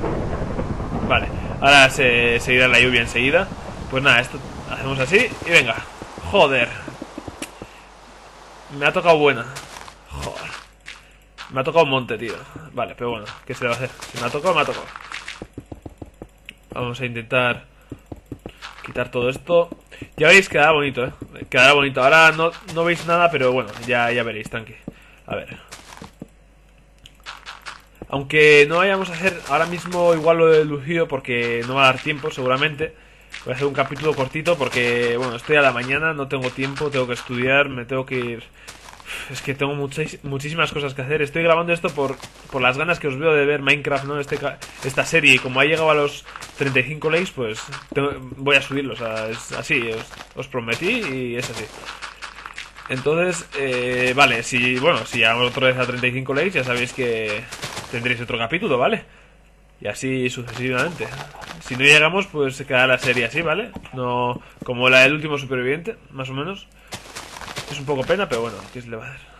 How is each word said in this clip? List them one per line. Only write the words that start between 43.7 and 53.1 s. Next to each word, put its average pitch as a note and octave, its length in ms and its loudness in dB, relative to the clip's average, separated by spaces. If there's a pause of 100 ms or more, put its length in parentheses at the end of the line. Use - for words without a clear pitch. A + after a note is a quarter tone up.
¿no? C#3+ 140 -6
Este C#3+ 180 -4
ca-, C#3 220 -6 (240)
esta C3+ 220 -2
serie, D3 300 6
y B2+ 40 2
como C3 200 -2
ha C#3+ 60 6
llegado D#3 240 2
a D3+ 60 6
los D3 300 -2 (320)
treinta C3+ 240 0
y - 20 -2
cinco D3+ 260 -4
likes, F3 240 0
pues A2 300 -6 (300)
tengo, C#3 180 0 (260)
voy C#3 200 2
a C3+ 40 4
subirlo, C3+ 320 -6
o A2+ 40 -8
sea, A2 320 -6
es - 240 -10
así, A#2+ 380 -2
os, A2+ 140 -8 (300)
os C3 120 -10
prometí C3 540 -4
y C3 360 -6
es B2+ 120 -6
así. A2+ 160 -10 (1200)
Entonces, E3 580 -2 (100)